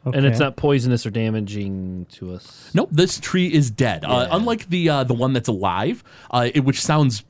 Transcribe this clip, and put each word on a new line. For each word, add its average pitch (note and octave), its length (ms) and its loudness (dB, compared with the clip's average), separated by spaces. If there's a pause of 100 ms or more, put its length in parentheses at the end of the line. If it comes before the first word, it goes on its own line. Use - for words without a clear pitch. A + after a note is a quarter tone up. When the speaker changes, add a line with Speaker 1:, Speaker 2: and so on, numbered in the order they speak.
Speaker 1:
And C3 120 -2 (100)
it's A#2 120 4
Speaker 2:
Okay. C#3+ 80 4
Speaker 1:
not C3+ 100 -6
poisonous B2+ 500 2
or A2+ 60 -4
damaging G2+ 1000 -4
to F#2 200 -12
us. - 400 -18
Speaker 3:
Nope, - 180 0
this F3+ 280 2
tree F3+ 340 0
is C#3+ 180 4
dead. G#2+ 320 -2
Uh, B2 260 0
Speaker 1:
Yeah. D#3+ 60 0
Speaker 3:
unlike A3 340 -2
the, E3+ 200 2
uh, C#3 140 0
the B2+ 100 0
one C3 200 0
that's B2 140 -2
alive, G2+ 560 -2 (280)
uh, B2 220 0
it, D3 100 2
which C3 180 0
sounds C#3+ 480 2